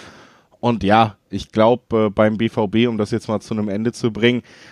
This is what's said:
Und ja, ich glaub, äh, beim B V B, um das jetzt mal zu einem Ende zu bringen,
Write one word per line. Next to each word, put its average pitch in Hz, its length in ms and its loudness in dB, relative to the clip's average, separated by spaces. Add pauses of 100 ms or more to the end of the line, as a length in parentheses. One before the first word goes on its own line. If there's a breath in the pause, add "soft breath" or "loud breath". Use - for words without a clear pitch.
(600 loud breath)
Und 110 240 -2
ja, 107 320 2 (140)
ich 98 220 -10
glaub, 113 420 2
äh, 110 160 2
beim 107 260 2
B 113 140 -2
V 110 160 -2
B, 113 200 2
um 113 120 -4
das 104 140 -2
jetzt 110 160 -6
mal 107 120 -2
zu - 140 -10
einem 104 140 -4
Ende 110 240 -4
zu 120 200 -4
bringen, 117 300 0 (300 loud breath)